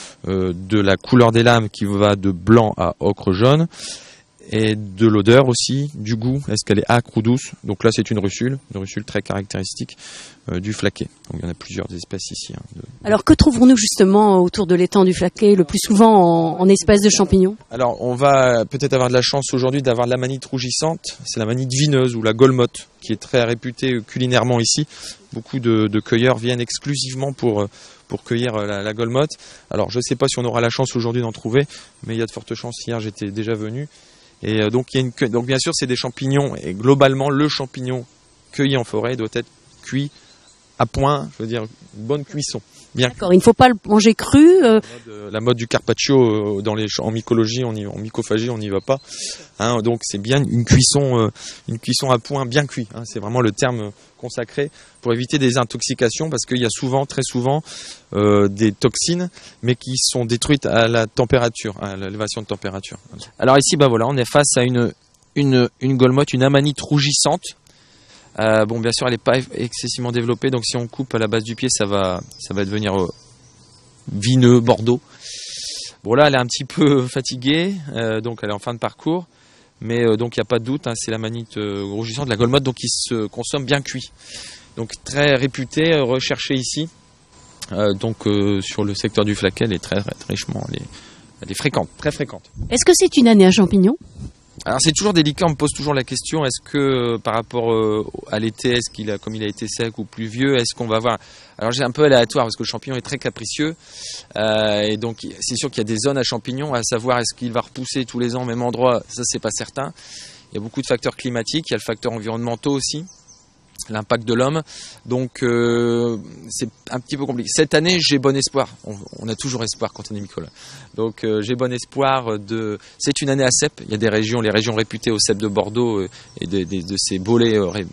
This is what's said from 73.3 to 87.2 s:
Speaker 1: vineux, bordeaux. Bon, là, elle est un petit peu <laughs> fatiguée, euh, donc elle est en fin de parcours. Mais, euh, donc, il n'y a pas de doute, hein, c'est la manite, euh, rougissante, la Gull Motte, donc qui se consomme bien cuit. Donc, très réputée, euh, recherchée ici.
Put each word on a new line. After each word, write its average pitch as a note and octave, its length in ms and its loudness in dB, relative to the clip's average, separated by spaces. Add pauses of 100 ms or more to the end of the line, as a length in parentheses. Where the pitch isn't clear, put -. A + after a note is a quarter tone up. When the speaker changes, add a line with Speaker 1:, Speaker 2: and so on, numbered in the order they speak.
Speaker 1:
vineux, B2 480 6
bordeaux. A#2 400 2 (1040)
Bon, G#2 100 -2
là, D3 140 6
elle C#3 80 2
est C3 40 4
un B2 60 0
petit C3 200 -8
peu C#3 420 2
<laughs> - 0 -
fatiguée, C#3 680 -2 (220)
euh, A2 260 -2
donc A#2 220 -8
elle G#2 60 -4
est G#2 40 -4
en G#2 60 -8
fin A#2+ 140 -8
de A2+ 60 -10
parcours. D#3+ 480 -4 (540)
Mais, A#2 240 -2
euh, A2 100 4
donc, A#2 220 -4
il - 20 -4
n'y A2 40 -2
a - 20 -8
pas A#2+ 120 -2
de A2+ 60 -4
doute, C3 240 -6
hein, A#2 80 -4
c'est A2+ 160 -8
la A2 60 -4
manite, A2 400 -10
euh, G2+ 260 -6
rougissante, A2+ 460 -8
la A2 80 0
Gull A#2 100 2
Motte, C3+ 160 4
donc C3 120 -2
qui - 120 -8
se A2 400 -4
consomme B2+ 380 -8
bien C#3+ 160 0
cuit. - 280 -12 (680)
Donc, A2+ 160 -10 (100)
très C#3+ 320 2
réputée, C#3 580 -2
euh, D3 120 2
recherchée C3 500 -4
ici. D3 320 -4 (840)